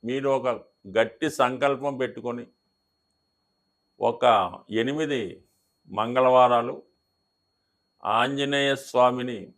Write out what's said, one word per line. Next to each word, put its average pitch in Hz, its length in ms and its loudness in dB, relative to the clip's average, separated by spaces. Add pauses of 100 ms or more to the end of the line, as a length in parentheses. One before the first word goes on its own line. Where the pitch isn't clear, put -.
మీరు 135 280 -2
ఒక 127 100 -2 (500)
గట్టి 113 300 0 (140)
సంకల్పం 135 600 0
పెట్టుకొని 120 440 -8 (1700)
ఒక 123 140 -2 (560)
ఎనిమిది 143 400 -4 (800)
మంగళవారాలు 123 760 4 (1500)
ఆంజనేయ 139 500 -2 (160)
స్వామిని 123 520 0 (180)